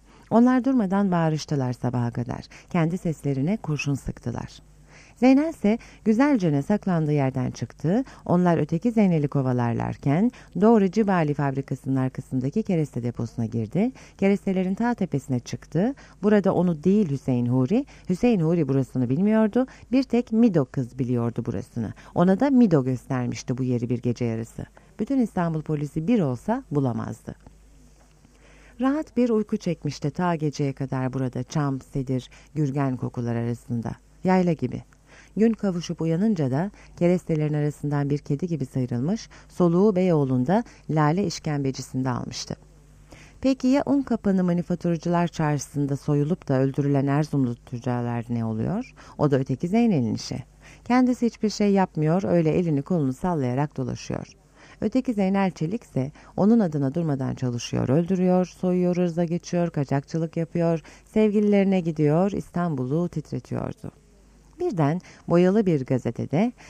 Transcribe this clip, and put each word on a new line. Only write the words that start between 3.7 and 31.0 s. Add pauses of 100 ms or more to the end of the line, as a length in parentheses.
sıktılar. (540)
Zeynel
ise (260)
güzelce
ne
saklandığı
yerden
çıktı. (220)
Onlar
öteki
Zeynel'i
kovalarlarken (300)
doğru
Cibali
fabrikasının
arkasındaki
kereste
deposuna
girdi. (260)
Kerestelerin
ta
tepesine
çıktı. (280)
Burada
onu
değil
Hüseyin
Huri, (220)
Hüseyin
Huri
burasını
bilmiyordu. (260)
Bir
tek
Mido
kız
biliyordu
burasını. (220)
Ona
da
Mido
göstermişti
bu
yeri
bir
gece
yarısı. (320)
Bütün
İstanbul
polisi
bir
olsa
bulamazdı. (1500)
Rahat
bir
uyku
çekmişti
ta
geceye
kadar